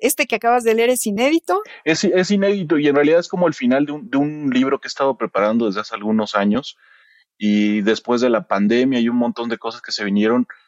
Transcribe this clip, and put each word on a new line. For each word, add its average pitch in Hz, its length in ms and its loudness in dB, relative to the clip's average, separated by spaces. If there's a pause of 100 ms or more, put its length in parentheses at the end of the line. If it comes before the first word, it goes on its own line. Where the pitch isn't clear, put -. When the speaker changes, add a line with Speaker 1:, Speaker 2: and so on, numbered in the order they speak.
Speaker 1:
¿este 294 240 0
que 233 120 -2
acabas 233 280 2
de 226 80 2
leer 233 160 2
es 247 180 -2
inédito? 294 540 0 (240)
Speaker 2:
Es, - 200 0
es 185 260 2
inédito 196 480 0
y 147 100 2
en 139 60 2
realidad 151 260 4
es 170 80 -8
como 180 180 0
el 160 60 2
final 131 320 2
de 147 80 -4
un, 147 160 -12
de 127 80 -2
un 147 380 -2
libro 135 260 0
que - 60 -16
he - 20 -12
estado 135 300 -2
preparando 110 480 0
desde 101 160 -4
hace - 120 -10
algunos 107 400 -2
años 104 440 -2 (580)
y 104 460 0
después 113 400 0
de 127 80 2
la 107 180 -2
pandemia 120 520 0
y 117 100 0
un 120 60 -2
montón 120 340 -2
de 113 80 -4
cosas - 240 -10
que - 100 -12
se 107 120 -6
vinieron, 107 420 2 (220)